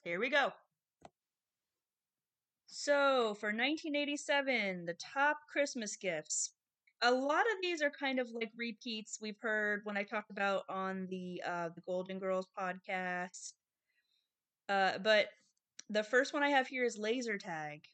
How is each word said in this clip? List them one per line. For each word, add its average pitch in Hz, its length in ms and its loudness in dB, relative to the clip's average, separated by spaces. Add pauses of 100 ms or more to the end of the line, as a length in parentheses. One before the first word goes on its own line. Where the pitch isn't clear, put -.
Here 175 160 -2
we 247 100 0
go. 262 220 4 (2250)
So, 269 680 4
for 208 180 -2
nineteen 285 440 0
eighty-seven, 269 920 0
the 170 80 -4
top 294 440 0 (120)
Christmas 277 460 -2
gifts. - 560 -4 (500)
A 240 80 6
lot 277 300 4
of 440 220 2
these 349 200 0
are 285 80 4
kind 269 280 -2
of, 254 120 -2
like, 226 260 -4
repeats 226 680 -8
we've 214 180 -8
heard 214 440 0
when 208 120 -4
I 202 60 0
talked 208 280 -6
about 196 380 0
on 190 400 -4
the, 180 380 -6
uh, 175 280 -4
the 170 120 -14
Golden 185 320 -4
Girls 190 280 -2 (120)
podcast. 185 960 -6 (1120)
Uh, 196 300 4
but 208 300 6 (600)
the 214 140 0
first 262 320 2
one 285 80 2
I 285 80 4
have 262 160 4
here 254 180 -2
is 214 140 0
laser 220 400 -2
tag. 156 420 -8 (140)